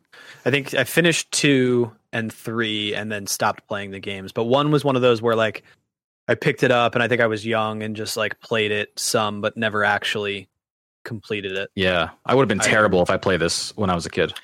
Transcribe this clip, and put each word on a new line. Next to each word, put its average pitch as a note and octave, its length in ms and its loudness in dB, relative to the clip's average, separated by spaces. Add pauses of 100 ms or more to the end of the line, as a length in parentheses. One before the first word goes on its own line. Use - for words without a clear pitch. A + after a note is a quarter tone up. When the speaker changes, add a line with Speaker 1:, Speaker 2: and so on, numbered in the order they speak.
(460)
Speaker 1:
I B2 60 2
think C3+ 240 0
I C3+ 80 2
finished - 480 2
two B2 600 2 (200)
and A2 200 -6
three G#2+ 600 -4
and G#2+ 180 -6
then G2+ 160 -8
stopped - 400 -4
playing G2+ 240 -8
the F#2+ 80 -12
games. F#2+ 320 -12
But A#2 120 -4
one C3+ 280 2
was D3 120 4
one C#3 120 2
of B2+ 60 2
those A#2+ 200 4
where, A#2 140 2
like, A2 280 0 (640)
I A#2+ 80 2
picked - 280 0
it B2+ 80 4
up A#2+ 240 4
and B2 80 2
I A2+ 40 0
think A#2+ 140 2
I A#2 60 4
was A2 180 -4
young A2 360 -2
and G#2+ 140 -6
just, G#2+ 220 -8
like, G#2+ 240 -4
played A2 300 0
it G#2 280 -4
some, G#2 420 0
but G#2+ 160 -4
never G#2+ 260 0
actually G2+ 640 -2 (580)
completed G#2 480 -8
it. G2 220 -6
Speaker 2:
Yeah. F2+ 340 2 (160)
I A2+ 100 2
would C3+ 80 6
have B2 60 2
been G2+ 120 0
Speaker 1:
I - 40 0
Speaker 2:
terrible G#2 360 4
if F2 80 2
I F#2+ 80 2
played F#2 220 0
this - 360 -2
when G#2 140 -2
I F2+ 60 2
was E2+ 100 -4
a - 40 -8
kid. D#2+ 240 -2 (100)